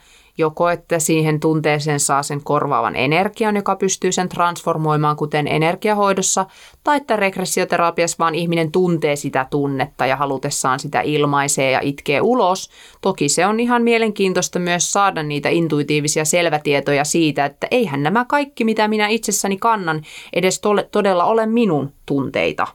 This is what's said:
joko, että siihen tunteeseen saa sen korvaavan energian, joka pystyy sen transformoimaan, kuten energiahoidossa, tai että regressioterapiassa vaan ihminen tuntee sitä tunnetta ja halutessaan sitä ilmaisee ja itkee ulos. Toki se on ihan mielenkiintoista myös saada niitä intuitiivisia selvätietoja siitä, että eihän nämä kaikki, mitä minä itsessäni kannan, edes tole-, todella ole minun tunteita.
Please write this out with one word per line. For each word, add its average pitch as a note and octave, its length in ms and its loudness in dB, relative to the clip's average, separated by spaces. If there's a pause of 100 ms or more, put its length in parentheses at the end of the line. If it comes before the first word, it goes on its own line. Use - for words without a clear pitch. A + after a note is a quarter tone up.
(380)
joko, D#3+ 320 2
että E3+ 280 -2
siihen D#3 420 2
tunteeseen D3+ 600 0
saa C#3+ 220 0
sen C#3+ 220 -6
korvaavan C#3+ 520 0
energian, G3 600 0
joka G3 200 -2
pystyy F#3 360 -2
sen F#3 160 -2
transformoimaan, D#3 880 0
kuten D3+ 320 -2
energiahoidossa, F#3+ 1000 0 (380)
tai D4 120 2
että C4+ 200 -2
regressioterapiassa F3+ 1000 0
vaan E3 160 0
ihminen E3 380 0
tuntee E3 440 2
sitä C#3 340 -2
tunnetta C#3 560 -2
ja C3 100 0
halutessaan C#3 640 -2
sitä D3 200 -2
ilmaisee C#3+ 680 0
ja C3 120 2
itkee C#3 380 -2
ulos. G3 500 0 (300)
Toki F#3+ 280 -2
se E3+ 180 2
on A3 140 0
ihan A#3+ 220 2
mielenkiintoista G#3 760 0
myös F3 340 -2
saada F#3+ 300 0
niitä D3 260 -2
intuitiivisia D3+ 760 0
selvätietoja D3+ 800 0
siitä, D3+ 400 0
että - 260 -6
eihän D3+ 320 0
nämä G3+ 220 2
kaikki, C#4+ 400 -2
mitä A3 240 2
minä G#3 200 0
itsessäni G#3+ 480 -2
kannan, F#3 460 0 (300)
edes F3+ 280 0
tole-, G#3 320 2
todella F#3+ 320 2
ole A3 220 2
minun F#3+ 460 2 (140)
tunteita. G#2+ 680 0